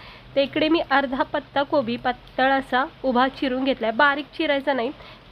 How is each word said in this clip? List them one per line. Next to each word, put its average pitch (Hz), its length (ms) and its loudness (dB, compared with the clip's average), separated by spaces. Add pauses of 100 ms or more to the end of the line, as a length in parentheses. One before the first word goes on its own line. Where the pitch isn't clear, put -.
(360)
तर 277 60 2
इकडे 294 280 0
मी 330 100 4 (120)
अर्धा 269 320 0
पत्ता 285 400 -4
कोबी 254 340 -2
पातळ 254 540 -2
असा 262 340 0 (180)
उभा 254 240 2
चिरून 262 360 -4
घेतलाय. 240 280 -2
बारीक 285 340 2 (120)
चिरायचा 285 360 0
नाही, 247 180 -2 (400)